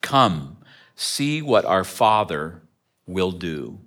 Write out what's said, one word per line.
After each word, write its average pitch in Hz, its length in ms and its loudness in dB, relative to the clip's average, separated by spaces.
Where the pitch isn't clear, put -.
"Come, 90 560 2
see 151 460 -2
what 120 240 4
our 92 180 2
Father 87 760 0
will 92 260 -2
do." 85 540 -8